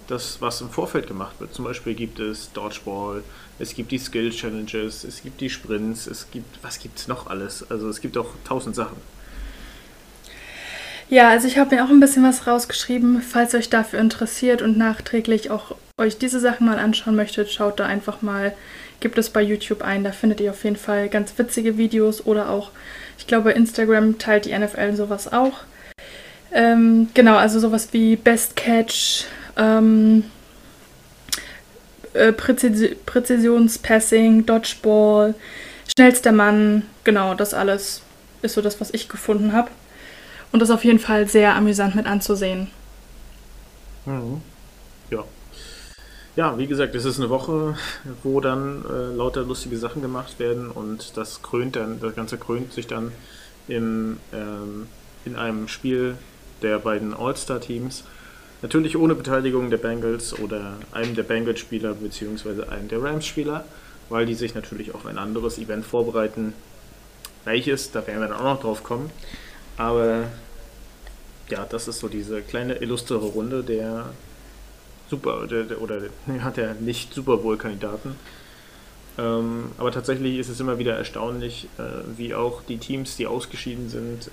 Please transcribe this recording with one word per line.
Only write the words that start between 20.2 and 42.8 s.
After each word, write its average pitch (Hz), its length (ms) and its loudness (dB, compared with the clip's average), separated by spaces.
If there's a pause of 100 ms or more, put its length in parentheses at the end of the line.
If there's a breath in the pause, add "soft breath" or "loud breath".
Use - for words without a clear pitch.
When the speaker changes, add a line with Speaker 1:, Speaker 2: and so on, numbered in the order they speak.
Speaker 2:
ihr 202 120 0
auf 196 120 -10
jeden 208 120 0
Fall 202 340 -2
ganz 208 280 -2
witzige 226 400 0
Videos 220 480 2
oder 214 240 2
auch, 202 220 -4 (460 loud breath)
ich - 100 -16
glaube, 220 240 4
Instagram 220 680 4
teilt 208 280 2
die - 60 -4
N 208 120 0
F 208 120 -4
L 208 200 0
sowas 208 360 -4
auch. 262 280 2 (920 loud breath)
Ähm, 233 600 6
genau, 226 220 10
also 214 240 6
sowas 220 320 2
wie 226 240 6
Best 226 400 4
Catch, - 720 0 (300 loud breath)
ähm, 220 680 8 (1900 loud breath)
äh, 220 180 6
Präzisi-, 226 640 2 (100)
Präzisionspassing, 226 1400 4
Dodgeball, 214 880 4 (600 loud breath)
schnellster 254 360 8
Mann, 214 520 6 (200)
genau, 190 320 2
das 208 180 -2
alles 196 480 -2 (400)
ist 220 120 -4
so 214 80 2
das, 208 200 -4
was 214 100 -6
ich - 180 -8
gefunden 208 440 0
hab. 240 160 2 (840 loud breath)
Und 226 80 4
das 226 100 6
ist 233 60 6
auf 226 100 0
jeden 233 140 8
Fall 208 280 2
sehr 208 280 6
amüsant 202 400 2
mit 214 100 0
anzusehen. 196 640 -2 (1400)